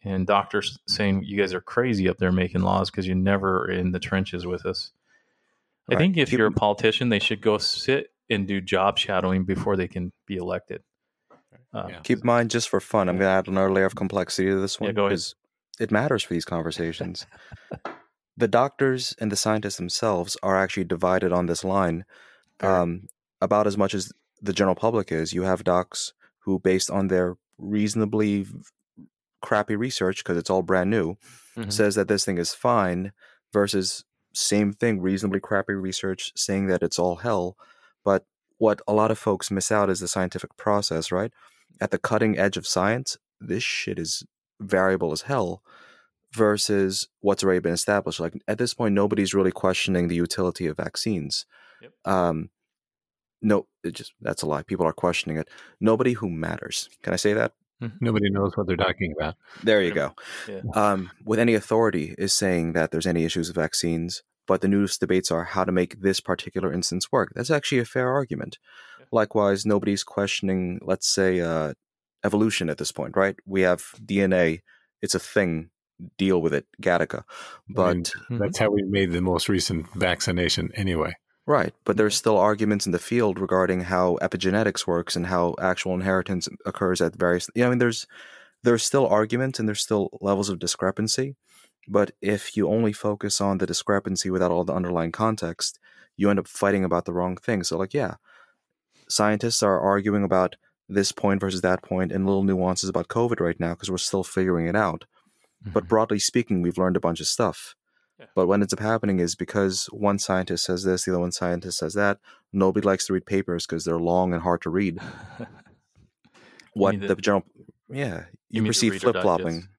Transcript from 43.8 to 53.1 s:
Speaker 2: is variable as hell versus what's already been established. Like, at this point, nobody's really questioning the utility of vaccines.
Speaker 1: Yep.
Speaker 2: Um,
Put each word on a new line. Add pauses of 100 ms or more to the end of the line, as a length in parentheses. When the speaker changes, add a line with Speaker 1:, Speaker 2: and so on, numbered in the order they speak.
Speaker 2:
is (380)
variable
as
hell (720)
versus (140)
what's
already
been
established.
Like,
at
this
point,
nobody's
really
questioning
the
utility
of
vaccines. (340)
Speaker 1:
Yep. (140)
Speaker 2:
Um, (920)